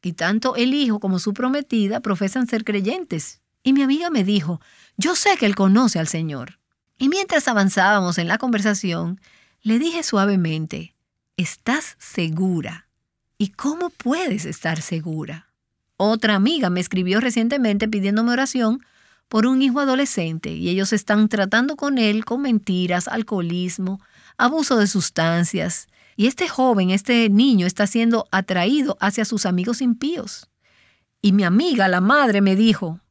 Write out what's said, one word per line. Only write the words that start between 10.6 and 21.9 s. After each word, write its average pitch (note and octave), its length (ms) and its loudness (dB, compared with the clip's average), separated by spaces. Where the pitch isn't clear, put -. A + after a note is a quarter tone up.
"¿Estás - 640 -4
segura? E3+ 880 -4
¿Y G3+ 100 -2
cómo E4 420 -4
puedes B3+ 540 -2
estar D#3+ 380 -6
segura?". D#3+ 680 -8
Otra G#3+ 380 0
amiga A3 360 2
me F3+ 100 -2
escribió F#3 400 0
recientemente A#3 680 0
pidiéndome G#3+ 440 0
oración B3+ 520 0
por A3 180 2
un C4 160 2
hijo C4+ 180 2
adolescente G3+ 720 -2
y E3 160 -4
ellos F#3+ 240 0
están G#3+ 360 2
tratando A3 480 0
con C#4+ 220 -2